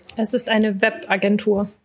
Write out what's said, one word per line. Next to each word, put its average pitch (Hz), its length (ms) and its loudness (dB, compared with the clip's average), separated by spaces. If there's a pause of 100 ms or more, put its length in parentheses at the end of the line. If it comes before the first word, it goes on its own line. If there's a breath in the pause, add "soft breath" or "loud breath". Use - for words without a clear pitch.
(180)
Es 214 160 2
ist 240 160 0
eine 214 320 0
Webagentur. 202 880 0 (140)